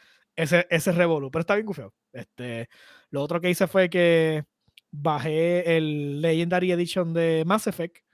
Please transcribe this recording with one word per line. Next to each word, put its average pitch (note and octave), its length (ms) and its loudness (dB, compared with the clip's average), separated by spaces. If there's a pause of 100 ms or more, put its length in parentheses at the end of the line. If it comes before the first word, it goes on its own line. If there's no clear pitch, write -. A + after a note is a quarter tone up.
(360)
ese, E3+ 340 0
ese E3 220 0
revolú. E3 400 0
Pero D#3+ 100 -2
está G3+ 140 0
bien A3 100 -2
gufiado. C#3 280 -10 (180)
Este, A#2+ 560 -10 (420)
lo C#3 140 -4
otro E3 160 -4
que F3 100 0
hice F3+ 180 2
fue F#3 220 2
que E3 540 2 (480)
bajé D#3+ 840 0
el D3 440 -2
Legendary E3+ 500 2
Edition E3+ 420 -2
de E3 320 2
Mass G#3 220 0
Effect, E3+ 300 -6 (160)